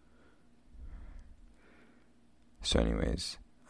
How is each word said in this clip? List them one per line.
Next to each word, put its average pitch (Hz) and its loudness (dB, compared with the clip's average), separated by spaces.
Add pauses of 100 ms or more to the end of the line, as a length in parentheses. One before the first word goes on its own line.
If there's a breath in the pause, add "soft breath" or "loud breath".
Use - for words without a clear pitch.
(2500)
So - 6
anyways, - 2 (320)